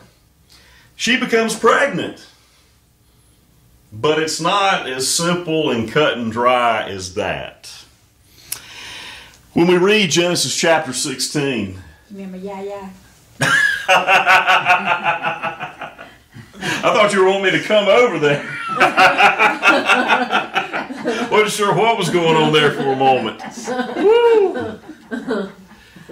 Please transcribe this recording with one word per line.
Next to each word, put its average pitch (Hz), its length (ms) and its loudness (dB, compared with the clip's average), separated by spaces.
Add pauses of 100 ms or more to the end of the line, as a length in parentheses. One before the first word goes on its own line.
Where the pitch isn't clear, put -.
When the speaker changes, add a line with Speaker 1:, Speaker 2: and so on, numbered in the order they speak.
(960)
Speaker 1:
She 247 220 -2
becomes 226 400 -2
pregnant. 220 680 0 (1700)
But 151 260 0
it's 156 220 -4
not 190 480 0
as 127 200 -4
simple 165 600 0
and 113 200 -2
cut 135 280 0
and 113 140 -4
dry 120 560 2
as 92 260 -10
that. 87 560 -6 (1800)
When 165 140 4
we 180 100 4
read 196 340 4
Genesis 170 460 0
chapter 156 380 0
sixteen. 127 880 -4 (280)
Speaker 2:
Remember, 190 280 -14
yeah, 196 240 -12
yeah. 202 280 -12 (500)
Speaker 1:
<laughs> 180 2500 0 (680)
I - 220 -6
thought 208 300 2
you 196 80 2
were 190 80 6
wanting 196 160 0
me 190 80 2
to 156 100 0
come 208 240 2
over 220 320 4
there. 143 260 0 (340)
<laughs> 220 2500 0
Wasn't 208 200 2
sure 202 240 0
what 220 240 2
was 170 120 -2
going 165 260 2
on 156 160 2
there 151 200 4
for 135 200 -2
a 131 40 -2
moment. 127 460 0 (540)
Woo! 403 840 4 (1300)